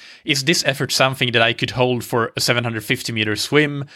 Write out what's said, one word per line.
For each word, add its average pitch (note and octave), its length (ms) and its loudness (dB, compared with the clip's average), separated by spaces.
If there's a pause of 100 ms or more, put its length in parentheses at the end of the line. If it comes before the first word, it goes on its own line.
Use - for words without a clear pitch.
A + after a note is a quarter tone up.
(240)
"Is C3+ 200 0
this D#3+ 220 2
effort C3+ 260 -2
something C3 400 2
that A#2 100 4
I A#2 100 2
could A#2+ 200 -4
hold B2+ 320 0
for A#2 340 -2
a - 40 -4
seven A#2+ 220 0
hundred A2+ 200 -4
fifty - 280 -2
meter G#2+ 240 -2
swim, C#3+ 500 2 (100)